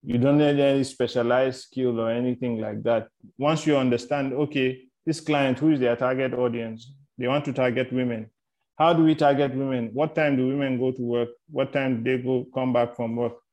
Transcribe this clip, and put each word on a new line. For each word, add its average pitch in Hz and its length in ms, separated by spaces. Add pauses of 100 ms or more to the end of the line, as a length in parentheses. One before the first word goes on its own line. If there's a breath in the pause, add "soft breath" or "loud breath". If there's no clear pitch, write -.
You 120 140
don't 139 200
need 147 220
any 139 260
specialized 127 760
skill 123 360
or 113 100
anything 120 520
like 107 220
that. 113 260 (280)
Once 151 300
you 151 80
understand, 135 580
okay, 131 480 (240)
this 160 140
client, 139 400
who 156 120
is 143 100
their 120 160
target 131 360
audience? 117 600 (240)
They 123 100
want 147 180
to 139 80
target 127 380
women. 120 380 (480)
How 165 160
do 160 100
we 156 120
target 143 400
women? 131 380
What 151 220
time 147 220
do 127 100
women 135 320
go 131 120
to 131 100
work? 120 280 (200)
What 135 240
time 131 280
do 131 160
they 123 60
go, 127 300
come 127 180
back 120 240
from 117 220
work? 117 160 (180)